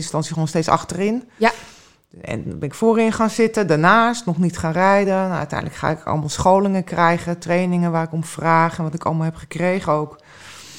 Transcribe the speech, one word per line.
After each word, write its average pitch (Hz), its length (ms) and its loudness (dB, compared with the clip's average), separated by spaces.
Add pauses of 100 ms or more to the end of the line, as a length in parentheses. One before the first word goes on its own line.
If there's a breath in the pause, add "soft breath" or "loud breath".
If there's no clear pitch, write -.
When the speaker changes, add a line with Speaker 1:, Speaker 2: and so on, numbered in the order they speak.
Speaker 1:
instantie 160 320 -6
gewoon 160 140 -2
steeds 160 200 -2
achterin. 208 720 -2
Speaker 2:
Ja. 226 140 2 (720 loud breath)
Speaker 1:
En - 220 -8
ben 87 260 -8
ik 131 40 -10
voorin 226 380 2
gaan 220 180 0
zitten, 220 380 0
daarnaast 208 580 4
nog 165 120 -2
niet 175 200 0
gaan 160 140 -2
rijden. 196 440 2
Nou, 190 180 0
uiteindelijk 151 460 -6
ga 151 100 -2
ik 156 140 -4
allemaal 151 260 -4
scholingen 190 540 2
krijgen, 170 560 0
trainingen 175 520 0
waar 165 120 0
ik 165 100 -8
om 160 100 -4
vraag 165 540 2
en 165 60 -4
wat 156 100 -4
ik 165 100 -8
allemaal 160 220 0
heb 160 100 -4
gekregen 180 580 -4
ook. 151 240 -4 (600 loud breath)